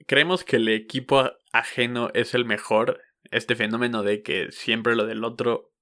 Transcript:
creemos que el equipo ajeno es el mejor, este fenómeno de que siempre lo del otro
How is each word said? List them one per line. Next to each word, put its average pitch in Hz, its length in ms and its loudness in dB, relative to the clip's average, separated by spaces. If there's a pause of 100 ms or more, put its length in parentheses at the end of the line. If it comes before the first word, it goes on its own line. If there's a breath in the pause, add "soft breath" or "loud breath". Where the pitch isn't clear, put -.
creemos 165 380 2
que - 140 2
el 113 120 2
equipo 127 640 0 (200)
ajeno 120 640 0
es 120 220 0
el 123 100 0
mejor, 110 560 0 (300)
este 117 240 0
fenómeno 113 480 -2
de 104 180 0
que 85 300 -4
siempre 117 440 0
lo 107 120 0
del 110 160 -6
otro 117 480 -4 (100)